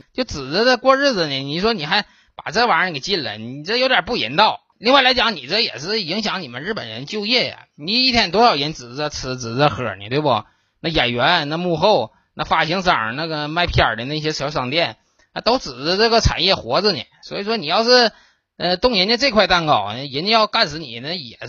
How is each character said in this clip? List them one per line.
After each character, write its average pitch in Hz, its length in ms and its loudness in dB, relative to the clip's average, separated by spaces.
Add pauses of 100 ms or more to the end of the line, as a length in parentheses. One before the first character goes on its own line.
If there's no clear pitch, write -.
(120)
就 254 120 -2
指 139 260 -8
着 202 140 2
这 254 120 4
过 262 200 4
日 277 160 2
子 175 140 0
呢， 139 160 -4
你 147 180 -4
说 220 120 2
你 160 120 -4
还 190 220 0 (280)
把 - 160 -8
这 226 160 2
玩 180 200 4
意 185 40 -2
儿 - 20 -8
给 139 80 -6
禁 180 220 -2
了， 104 140 -6
你 123 280 -10
这 214 120 -2
有 254 120 2
点 196 160 2
不 220 120 -4
人 123 200 -2
道。 190 240 4 (180)
另 226 140 2
外 277 100 8
来 254 120 4
讲， 226 220 0
你 127 100 -12
这 196 140 -2
也 135 180 -4
是 202 240 -4
影 185 200 -4
响 185 200 -4
你 135 60 -10
们 120 140 -10
日 202 120 -6
本 120 140 -8
人 117 180 -10
就 208 180 -6
业 214 240 0
呀。 - 260 -14
你 214 320 -2
一 254 60 2
天 214 180 0
多 208 140 4
少 220 100 6
人 151 200 -2
指 120 200 -14
着 147 140 -4
吃， 127 280 -6
指 117 200 -6
着 143 140 4
喝 123 120 -6 (140)
呢， 101 140 -14
对 139 100 0
不？ 123 240 0 (360)
那 165 100 -4
演 127 220 0
员、 147 360 2
那 156 80 -4
幕 175 200 -2
后、 160 360 2 (220)
那 156 100 -6
发 165 200 2
行 175 180 -2
商、 127 340 0
那 160 100 -4
个 151 220 -6
卖 170 180 0
片 160 200 2
儿 113 100 0
的 117 80 -6
那 151 160 -4
些 156 120 -2
小 147 180 -4
商 135 180 -4
店， 139 300 -2 (340)
那 175 80 -8
都 247 180 2
指 131 240 -10
着 175 140 0
这 220 140 4
个 226 100 4
产 120 220 2
业 185 120 4
活 139 280 0
着 208 100 2
呢。 120 100 -4 (200)
所 - 180 -8
以 - 20 -8
说 220 140 -2
你 180 80 -6
要 185 200 0
是， 240 280 6 (460)
呃， 180 180 0
动 247 160 2
人 190 160 2
家 240 80 2
这 277 140 2
块 196 160 4
蛋 170 180 2
糕， 110 300 2
人 139 320 -6
家 214 40 0
要 220 160 4
干 220 220 0
死 147 100 -8
你， 117 220 -12
那 156 160 -6
也 123 220 -14 (100)